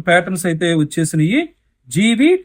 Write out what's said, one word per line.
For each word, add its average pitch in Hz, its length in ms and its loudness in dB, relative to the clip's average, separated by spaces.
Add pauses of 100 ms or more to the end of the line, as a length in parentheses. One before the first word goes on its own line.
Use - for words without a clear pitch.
ప్యాటర్న్స్ 175 420 0
అయితే 165 180 -2 (140)
వచ్చేసినాయి. 160 580 0 (560)
జీవీ 226 340 2 (160)